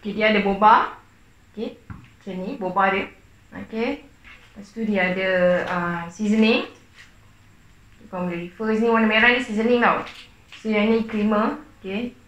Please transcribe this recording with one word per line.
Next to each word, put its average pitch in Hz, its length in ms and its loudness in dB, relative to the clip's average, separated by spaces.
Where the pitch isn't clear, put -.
Dia 214 160 2
ada 202 80 4
boba. 196 560 4
Okey. 220 240 -10
Macam - 480 -16
ni, 233 160 -8
boba 190 320 0
dia. 196 160 -2
Okey. 226 480 -6
Lepas - 720 -20
tu 226 80 -10
dia 190 320 0
ada, 190 160 -2
ah, 175 400 -4
seasoning. 220 560 2
Kau 180 160 -6
boleh 175 240 -8
refer 220 320 -2
sini, 233 80 2
warna 226 160 4
merah 220 240 4
ni 247 160 0
seasoning 220 320 0
tau. 208 240 2
So, 220 160 -4
yang 208 160 2
ni 226 160 2
creamer. 214 560 -2
Okey. 220 400 -8